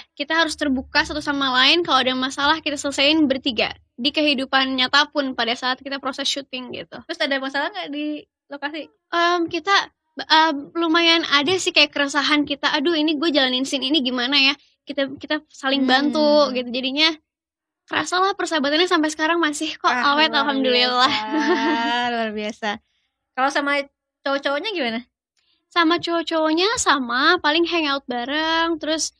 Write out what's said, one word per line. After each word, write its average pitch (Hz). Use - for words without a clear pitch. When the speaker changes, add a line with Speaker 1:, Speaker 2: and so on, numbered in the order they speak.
Speaker 1:
kita 320
harus 311
terbuka 294
satu 311
sama 277
lain, 269
kalau 330
ada 254
masalah 277
kita 294
selesaiin 294
bertiga. 247
Di 247
kehidupan 269
nyata 285
pun 269
pada 233
saat 254
kita 277
proses 269
syuting 254
gitu. -
Speaker 2:
Terus -
ada 285
masalah 269
nggak 349
di 294
lokasi? 285
Speaker 1:
Em, 339
kita, 349
em, 311
lumayan 330
ada 285
sih 359
kayak 294
keresahan 285
kita, 285
"Aduh, 311
ini 302
gue 320
jalanin 262
scene 269
ini 277
gimana 254
ya?" 269
Kita, 277
kita 302
saling 269
Speaker 2:
Hmm. 262
Speaker 1:
bantu 294
gitu. 247
Jadinya 262
kerasa 320
lah 392
persahabatannya 320
sampai 320
sekarang 311
masih 311
kok -
Speaker 2:
Ah, 277
Speaker 1:
awet, 311
Speaker 2:
luar 294
Speaker 1:
alhamdulillah. 254
Speaker 2:
biasa, 302
luar 226
biasa. 214
Kalau 269
sama 285
cowok-cowoknya 285
gimana? 240
Speaker 1:
Sama 339
cowok-cowoknya 339
sama, 294
paling 320
hangout 302
bareng, 311
terus 302